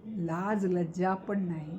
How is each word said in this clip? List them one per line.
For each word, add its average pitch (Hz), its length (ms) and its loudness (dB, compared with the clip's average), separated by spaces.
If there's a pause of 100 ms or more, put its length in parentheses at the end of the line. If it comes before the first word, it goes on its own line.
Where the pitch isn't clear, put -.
लाज 196 600 0
लज्जा 180 480 2
पण 196 320 -2
नाही. 160 340 -4